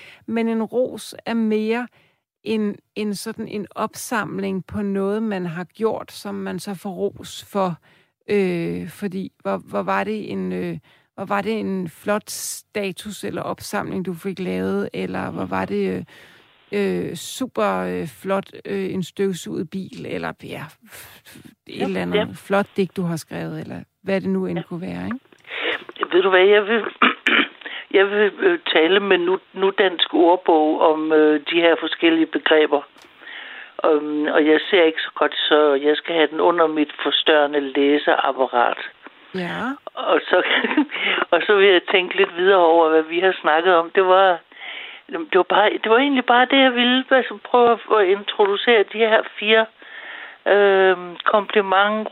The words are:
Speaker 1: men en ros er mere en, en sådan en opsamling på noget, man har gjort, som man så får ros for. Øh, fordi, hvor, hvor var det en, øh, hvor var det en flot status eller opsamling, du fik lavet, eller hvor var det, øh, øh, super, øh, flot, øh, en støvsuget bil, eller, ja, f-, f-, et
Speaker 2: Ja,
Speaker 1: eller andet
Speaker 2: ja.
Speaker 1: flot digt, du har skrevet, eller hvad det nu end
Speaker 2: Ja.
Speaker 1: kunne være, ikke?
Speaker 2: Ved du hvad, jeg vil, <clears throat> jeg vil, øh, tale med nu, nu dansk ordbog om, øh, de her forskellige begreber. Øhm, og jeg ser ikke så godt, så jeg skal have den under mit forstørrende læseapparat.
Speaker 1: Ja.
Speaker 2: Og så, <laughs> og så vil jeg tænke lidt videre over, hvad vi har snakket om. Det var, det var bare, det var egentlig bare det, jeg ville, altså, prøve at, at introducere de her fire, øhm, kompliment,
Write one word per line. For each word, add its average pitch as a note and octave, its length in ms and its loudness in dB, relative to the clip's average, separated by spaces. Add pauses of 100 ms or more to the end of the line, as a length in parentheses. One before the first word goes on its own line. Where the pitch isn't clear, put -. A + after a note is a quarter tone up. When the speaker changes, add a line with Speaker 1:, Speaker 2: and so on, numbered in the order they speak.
(260)
Speaker 1:
men A3+ 220 -2
en A3+ 140 -2
ros A3+ 520 -4 (120)
er A3+ 80 -4
mere A3 520 0 (580)
en, G#3+ 320 -2 (200)
en G#3 180 -4
sådan A3 340 -10
en G#3 260 -8
opsamling G3 920 -6
på G#3 160 -6
noget, G3+ 400 -2
man G3 240 -4
har F3 180 -8
gjort, - 480 -6
som G3+ 220 -12
man F#3+ 240 -8
så G3+ 240 -10
får G3+ 80 -8
ros - 600 -8
for. F#3 220 -2 (580)
Øh, F3 560 -2
fordi, F#3+ 420 -10 (120)
hvor, G3 180 -6 (100)
hvor G3 120 -4
var G3 220 -2
det G#3 280 -8
en, F#3 200 -6
øh, F3 220 -6 (400)
hvor G3 100 -12
var G3+ 180 -4
det G#3+ 180 -4
en F#3+ 280 -6
flot - 420 -6
status - 920 -10
eller F3 180 -8
opsamling, F#3+ 640 -8
du F#3 80 -6
fik F3+ 240 -10
lavet, F#3+ 560 -4
eller F#3 360 -6
hvor F#3 140 -8
var F#3+ 200 -4
det, F#3+ 320 -4
øh, - 60 -8 (1080)
øh, - 80 -10
super, G#3 680 -4
øh, F3+ 240 -6 (160)
flot, G3 280 -4 (140)
øh, F#3+ 300 -6
en F#3 80 -4
støvsuget G3 680 -6
bil, F3+ 360 -12
eller, E3+ 260 -8 (120)
ja, - 180 -12 (240)
f-, - 400 -20
f-, - 240 -20 (160)
et - 120 -14
Speaker 2:
Ja, - 60 -2
Speaker 1:
eller F#3 180 -4
andet F3+ 140 -6
Speaker 2:
ja. - 180 -4
Speaker 1:
flot G3 320 -4 (100)
digt, F#3+ 200 -4
du G3 60 -4
har E3+ 140 -4
skrevet, D#3+ 440 -10
eller - 200 -14 (220)
hvad F#3+ 180 -2
det F#3+ 100 -4
nu F#3+ 160 -2
end F3+ 120 -4
Speaker 2:
Ja. F3 100 -6
Speaker 1:
kunne F3+ 120 -10
være, F3+ 240 -10
ikke? A3+ 140 -8 (960)
Speaker 2:
Ved F#3+ 60 4
du F#3+ 80 2
hvad, F#3 160 6
jeg G#3 200 6
vil, - 160 -2 (560)
<clears throat> - 600 -4
jeg G3 120 6
vil, G#3 300 2
øh, F3 180 2 (160)
tale F3 260 4
med G3 180 2
nu, F3+ 200 0 (160)
nu F#3+ 240 2
dansk F#3 360 0
ordbog E3 640 4
om, D#3 320 2
øh, D3+ 280 4 (100)
de E3+ 100 0
her E3+ 200 4
forskellige E3 460 2
begreber. D3+ 540 2 (1040)
Øhm, D3+ 420 2
og D3+ 200 2
jeg D#3 140 4 (100)
ser F3+ 120 6
ikke D#3+ 180 2
så - 140 -8
godt, D3 200 0 (140)
så D3+ 260 4
jeg D3 220 2
skal - 180 -6
have D#3 160 4
den D#3+ 100 -6
under E3+ 260 4
mit D#3 260 0 (100)
forstørrende D3 580 2
læseapparat. C#3 1200 0 (560)
Speaker 1:
Ja. F3 260 -6 (340)
Speaker 2:
Og G3 340 0
så, F3+ 140 2 (420)
<laughs> - 480 -4
og E3+ 140 2
så G#3 100 4
vil G3 120 6
jeg F3+ 120 6 (100)
tænke F3+ 260 0
lidt F#3+ 200 0
videre F#3 280 4
over, E3 260 6
hvad D#3+ 120 4
vi E3 180 -2
har F#3 220 2
snakket E3+ 320 2
om. E3 200 2
Det F#3+ 100 4
var, F#3 340 4 (720)
det E3 260 -8
var F#3 80 6 (140)
bare, G#3+ 140 4 (120)
det A3 80 -2
var A3+ 80 6
egentlig C4+ 260 2
bare B3 260 4
det, C#4 120 4
jeg C4 120 4
ville, B3 360 2
altså, A3+ 340 2
prøve A#3+ 280 4
at, A3 80 0 (200)
at F#3+ 80 4
introducere G3+ 840 2
de G#3+ 60 -8
her A3 240 4 (180)
fire, A3 260 4 (880)
øhm, F#3+ 680 4
kompliment, G3+ 880 2